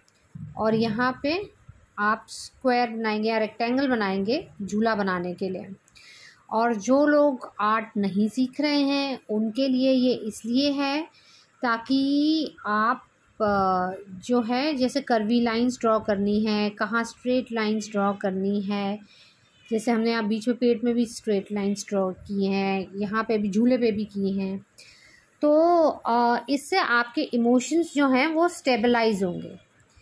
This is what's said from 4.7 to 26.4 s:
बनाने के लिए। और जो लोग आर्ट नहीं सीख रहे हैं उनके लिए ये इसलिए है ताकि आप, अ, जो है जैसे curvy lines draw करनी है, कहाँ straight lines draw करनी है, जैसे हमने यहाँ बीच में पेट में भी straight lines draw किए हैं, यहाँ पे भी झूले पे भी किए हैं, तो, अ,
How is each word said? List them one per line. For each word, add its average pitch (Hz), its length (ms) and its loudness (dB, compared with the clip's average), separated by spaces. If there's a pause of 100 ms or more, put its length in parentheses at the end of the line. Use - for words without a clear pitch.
बनाने 180 400 -2
के 190 140 -6
लिए। 190 260 -10 (760)
और 233 240 0
जो 262 320 2
लोग 294 540 2
आर्ट 214 360 0
नहीं 202 320 0
सीख 254 320 -2
रहे 294 200 2
हैं 277 380 0 (120)
उनके 220 380 -2
लिए 262 220 2
ये 254 240 4
इसलिए 233 560 -2
है 277 300 -2 (640)
ताकि 269 920 0 (100)
आप, 220 360 0 (380)
अ, 190 840 0
जो 247 180 2
है 254 320 -2
जैसे 254 260 0
curvy 240 400 2
lines 233 400 0
draw 220 200 2
करनी 208 440 0
है, 208 260 0
कहाँ 220 340 -2
straight 247 480 -2
lines 214 380 -2
draw 202 220 0
करनी 196 480 -2
है, 202 380 -4 (720)
जैसे 220 200 0
हमने 226 200 2
यहाँ 226 180 -2
बीच 220 200 -2
में 240 80 0
पेट 240 280 2
में 240 100 2
भी 240 120 2
straight 208 460 -4
lines 202 360 -2
draw 190 240 0
किए 196 380 -4
हैं, 196 360 0 (100)
यहाँ 208 280 -2
पे 220 140 0
भी 208 120 -2
झूले 240 280 2
पे 233 140 2
भी 208 120 -4
किए 196 280 -4 (100)
हैं, 190 160 -6 (840)
तो, 320 460 4
अ, 240 600 0